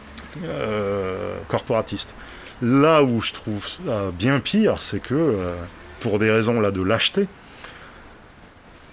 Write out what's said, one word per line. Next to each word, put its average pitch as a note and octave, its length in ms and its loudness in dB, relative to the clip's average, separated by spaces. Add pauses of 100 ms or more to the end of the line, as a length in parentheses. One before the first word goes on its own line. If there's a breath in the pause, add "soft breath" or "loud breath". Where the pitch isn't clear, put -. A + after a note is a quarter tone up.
(440)
euh, G2+ 920 -4 (120)
corporatiste. - 640 -2 (480 loud breath)
Là C#3+ 400 6
où A#2+ 180 2
je - 120 -4
trouve G#2 340 -6
ça A2 500 -4
bien B2 240 2
pire, F3+ 400 2
c'est G2 200 -2
que, - 140 -4
euh, G2+ 400 0 (460)
pour G#2 180 0
des A2 120 4
raisons A2+ 300 4
là G2+ 100 4
de F#2 120 -2
lâcheté, A2+ 440 2 (1700 loud breath)